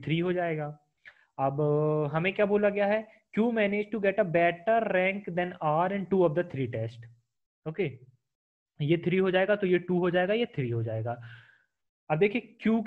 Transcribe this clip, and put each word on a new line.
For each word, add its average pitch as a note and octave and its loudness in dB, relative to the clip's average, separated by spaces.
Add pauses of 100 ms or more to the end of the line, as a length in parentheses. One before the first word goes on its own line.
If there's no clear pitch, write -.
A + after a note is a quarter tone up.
थ्री D#3+ -2
हो F3+ -2
जाएगा। E3 -4 (720)
अब C#3 0 (520)
हमें E3 0
क्या G#3 2
बोला G#3 2
गया G3+ 0
है? G#3+ -2 (260)
Q G#3+ 2
managed G#3 0
to A3+ -4
get G3 2
a G#3 2
better E3+ 2 (120)
rank F#3+ 0
than F3+ -4
R D#3+ 2
in G3 -4
two F#3+ 2
of E3 4
the F3 0
three C3+ -4
test। A2+ -8 (580)
ओके, D#3+ -4 (880)
ये D3+ 2
थ्री F3+ 2
हो F#3+ 2
जाएगा, F#3+ 2
तो G3+ 0
ये F3+ 4
टू F3 0
हो F3+ 2
जाएगा, F3+ 2
ये A#3 0 (100)
थ्री B2 -2
हो A#2 -2
जाएगा। A2+ -4 (880)
अब D#3 0
देखिए, G#3 0
Q A3+ 2